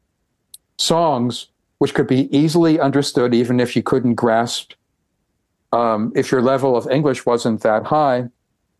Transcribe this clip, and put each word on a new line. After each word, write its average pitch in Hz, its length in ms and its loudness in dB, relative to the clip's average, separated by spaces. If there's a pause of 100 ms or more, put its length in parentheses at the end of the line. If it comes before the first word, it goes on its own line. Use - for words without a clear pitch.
(800)
songs 143 680 0 (320)
which 139 160 -2
could 139 140 0
be 135 280 0
easily 160 440 2
understood, 139 520 0
even 123 280 2
if 120 160 -2
you 117 60 -2
couldn't 120 320 0
grasp, 117 580 -2 (1000)
um, 117 440 0
if 131 160 -2
your 127 100 2
level 131 340 2
of 113 140 -2
English 135 340 0
wasn't 120 360 0
that 110 240 0
high, 131 440 0 (520)